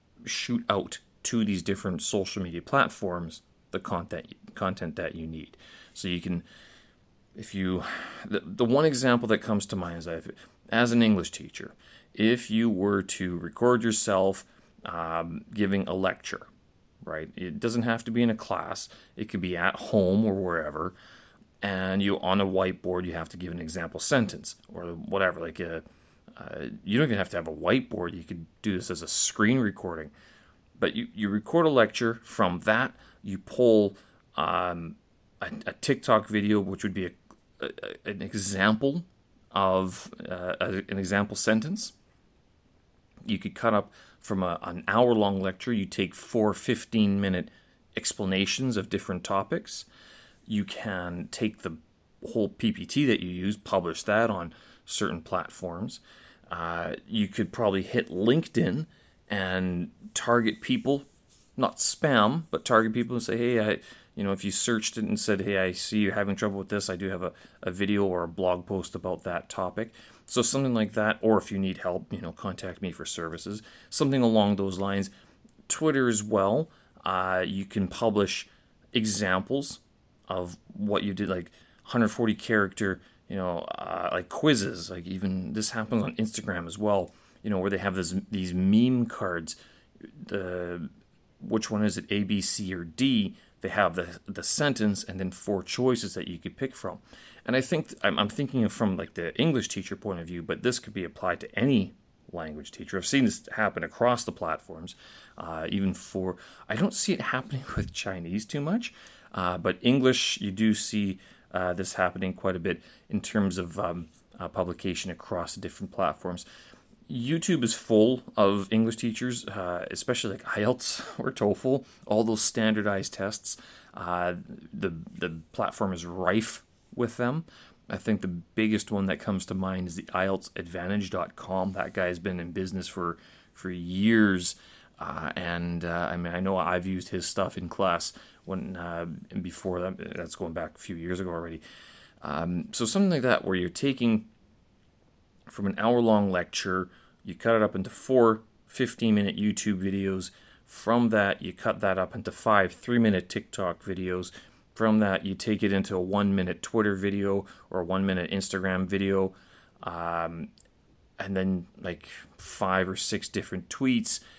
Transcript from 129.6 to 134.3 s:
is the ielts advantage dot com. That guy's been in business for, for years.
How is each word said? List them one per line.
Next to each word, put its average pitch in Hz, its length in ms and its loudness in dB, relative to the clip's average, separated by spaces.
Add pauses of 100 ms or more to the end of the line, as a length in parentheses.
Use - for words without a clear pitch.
is 85 80 -8
the 92 80 -8
ielts 92 520 0
advantage 90 560 -4
dot 92 240 -4
com. 95 380 -2
That 95 200 -6
guy's 90 240 0
been 90 220 -4
in 87 140 -8
business 92 340 -4
for, 87 300 -4 (360)
for - 160 -10
years. 92 840 4 (420)